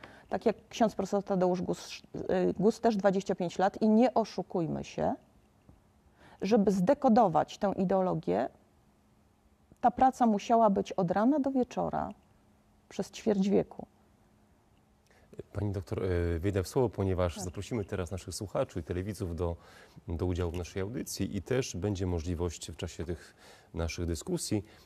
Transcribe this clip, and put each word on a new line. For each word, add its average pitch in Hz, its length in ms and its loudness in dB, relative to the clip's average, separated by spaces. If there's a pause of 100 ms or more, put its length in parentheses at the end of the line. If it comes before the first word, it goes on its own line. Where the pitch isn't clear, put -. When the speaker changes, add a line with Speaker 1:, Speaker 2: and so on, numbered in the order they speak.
(300)
Speaker 1:
tak - 160 -4
jak 214 100 4 (140)
ksiądz - 260 2
profesor 196 280 -2
Tadeusz 180 380 2
Gus, - 400 -6 (140)
y, 180 440 0
Gus 208 200 4
też 226 180 2
dwadzieścia 190 380 2
pięć 175 240 -4
lat 196 220 0
i 220 80 4
nie 226 240 6
oszukujmy 165 720 -2
się, 160 320 -2 (1300)
żeby 202 280 4
zdekodować 202 840 4
tę 196 200 -2
ideologię, 180 720 0 (1300)
ta 240 100 4
praca 262 340 4
musiała 226 440 4
być 196 220 0
od 185 200 0
rana 240 280 2
do 269 120 -2
wieczora 185 580 -2 (800)
przez - 220 -8
ćwierć 202 380 0
wieku. - 360 0 (1700)
Speaker 2:
Pani 101 180 -4
doktor, 98 320 -6
e, 87 360 0
wejdę 95 240 0
w - 40 -6
słowo, 127 220 2
ponieważ 90 460 0
Speaker 1:
Tak. - 80 -10
Speaker 2:
zaprosimy 101 420 -6
teraz 92 260 -6
naszych 95 220 -10
słuchaczy 110 460 -4
i 82 40 -8
telewidzów 92 520 -6
do, 85 200 -2 (520)
do 87 180 -4
udziału 87 260 -2
w 85 60 -6
naszej 90 240 -6
audycji 104 560 -4
i 95 40 -4
też 131 340 -2
będzie 95 300 -2
możliwość 87 640 -4
w 82 60 -16
czasie 87 280 -10
tych - 300 -10 (380)
naszych 85 320 -4
dyskusji 104 580 -4 (220)